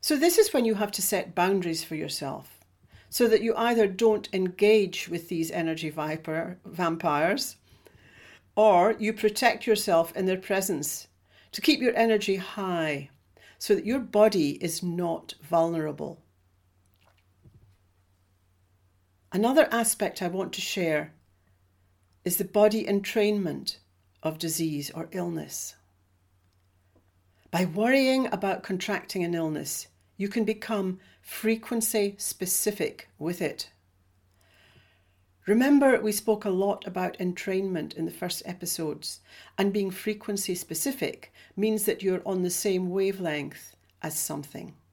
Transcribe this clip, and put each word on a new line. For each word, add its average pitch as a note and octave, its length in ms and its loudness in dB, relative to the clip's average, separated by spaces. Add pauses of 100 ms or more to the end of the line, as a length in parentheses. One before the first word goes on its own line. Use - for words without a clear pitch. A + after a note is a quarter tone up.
So D4+ 160 0
this E4+ 200 4
is G#4+ 140 6
when B3 140 4
you A3 100 2
have G#3 180 -2
to - 80 -4
set - 340 -2
boundaries F3 480 2
for - 120 -8
yourself, D3 640 -8 (500)
so A#3+ 180 2
that G#3+ 160 4
you A3+ 120 0
either A3+ 320 4
don't G#3 460 2
engage G3 760 2
with E3+ 220 -6
these E3 220 -2
energy D#3+ 380 -2
viper-, D#3+ 760 -6
vampires, E3 880 0 (1000)
or G#3 440 6
you G#3+ 140 0
protect G#3+ 520 0
yourself F#3 520 2
in F#3 80 -2
their F#3 100 2
presence F#3 720 -4 (460)
to - 80 -8
keep - 180 4
your B3 160 2
energy G#3+ 420 2
high E3+ 720 -4 (500)
so - 160 2
that - 100 -4
your B3 140 0
body G#3 600 2
is E3+ 200 -6
not E3+ 600 -4
vulnerable. D#3 760 -2 (3000)
Another B3 400 6
aspect A3+ 520 -2
I F3+ 40 -2
want F#3+ 260 -4
to - 80 -8
share D#3 520 -2 (1120)
is F3+ 120 -2
the G3+ 60 -2
body G#3+ 400 4
entrainment G3+ 960 0 (460)
of D#3+ 160 -4
disease D#3 520 -4
or E3 200 -10
illness. E3+ 640 -8 (1800)
By F3 140 2
worrying C4 680 2
about F#3+ 300 -4
contracting F#3+ 600 -4
an E3+ 120 -2
illness, D#3 520 -4 (360)
you G3+ 60 -2
can A3 160 0
become G3+ 540 -4 (220)
frequency A3 960 -2
specific - 920 -4 (100)
with F3+ 220 -4
it. - 300 -6 (1700)
Remember, C4 540 6
we G#3+ 140 0
spoke G#3 320 0
a G#3 40 0 (160)
lot G3+ 220 -2
about F#3 300 -4
entrainment F#3 800 -4
in D#3+ 100 -4
the E3 160 -8
first F3+ 240 -6
episodes, E3+ 760 -8 (380)
and G3 160 2
being G3 180 0
frequency G3+ 640 -4
specific - 800 -6 (240)
means G#3+ 260 0
that - 180 0
you're F#3 240 0
on F#3 160 -2
the F3+ 80 0
same F#3 400 -2
wavelength F3+ 840 -4 (260)
as D#3 160 -6
something. D3 580 -8 (180)